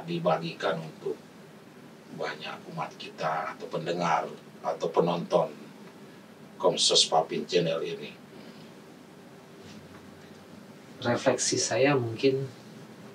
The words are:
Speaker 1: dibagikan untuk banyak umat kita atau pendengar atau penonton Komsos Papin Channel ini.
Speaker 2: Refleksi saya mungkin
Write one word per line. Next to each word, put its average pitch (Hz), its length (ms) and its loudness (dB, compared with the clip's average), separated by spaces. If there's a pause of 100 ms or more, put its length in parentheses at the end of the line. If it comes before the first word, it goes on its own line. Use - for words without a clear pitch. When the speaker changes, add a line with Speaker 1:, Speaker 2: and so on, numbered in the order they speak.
Speaker 1:
dibagikan 85 720 0
untuk - 400 -8 (960)
banyak - 560 -8
umat - 240 -8
kita - 600 -4
atau - 120 -12
pendengar - 600 0 (340)
atau - 260 -2
penonton 165 640 4 (1040)
Komsos - 560 6
Papin - 320 2
Channel 80 400 2
ini. - 280 -6 (3000)
Speaker 2:
Refleksi - 560 2
saya - 400 6
mungkin 131 480 4 (720)